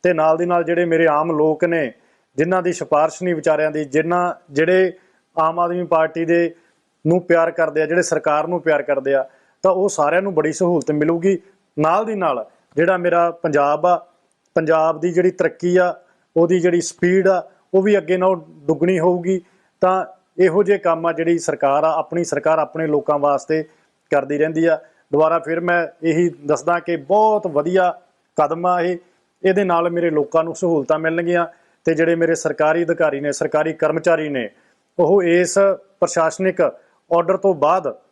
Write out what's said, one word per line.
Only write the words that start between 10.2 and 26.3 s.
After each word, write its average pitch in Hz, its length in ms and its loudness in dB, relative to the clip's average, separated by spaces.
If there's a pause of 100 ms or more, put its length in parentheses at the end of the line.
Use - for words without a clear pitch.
ਨੂੰ 196 120 -6
ਬੜੀ 151 180 0
ਸਹੂਲਤ 170 380 -2
ਮਿਲੂਗੀ। 165 480 0 (400)
ਨਾਲ 170 260 0
ਦੀ 226 100 -6
ਨਾਲ 147 320 -4 (300)
ਜਿਹੜਾ 175 200 2
ਮੇਰਾ 170 340 0
ਪੰਜਾਬ 147 560 0
ਆ, 175 200 0 (480)
ਪੰਜਾਬ 160 460 2
ਦੀ 175 120 -2
ਜਿਹੜੀ 180 180 2
ਤਰੱਕੀ 175 460 -2
ਆ, 180 240 2 (360)
ਉਹਦੀ 170 240 2
ਜਿਹੜੀ 170 200 2
ਸਪੀਡ 180 480 0
ਆ, 185 220 0 (240)
ਉਹ 190 80 4
ਵੀ 202 160 2
ਅੱਗੇ 175 180 -2
ਨਾਲੋਂ 185 200 2 (120)
ਦੁੱਗਣੀ 160 520 -2
ਹੋਊਗੀ। 180 400 0 (400)
ਤਾਂ 185 240 2 (340)
ਇਹੋ 180 240 4
ਜਿਹੇ 196 160 2
ਕੰਮ 165 280 -2
ਆ, 165 60 0
ਜਿਹੜੀ 165 260 0
ਸਰਕਾਰ 147 460 0
ਆ, 160 140 0
ਆਪਣੀ 165 260 -4
ਸਰਕਾਰ 156 340 0
ਆਪਣੇ 160 280 -4
ਲੋਕਾਂ 147 320 -2
ਵਾਸਤੇ 143 440 0 (480)
ਕਰਦੀ 143 280 0
ਰਹਿੰਦੀ 160 280 0
ਆ। 160 140 2 (320)
ਦੁਬਾਰਾ 160 260 2
ਫਿਰ 165 220 -4
ਮੈਂ 175 280 0 (140)
ਇਹੀ 165 260 2 (180)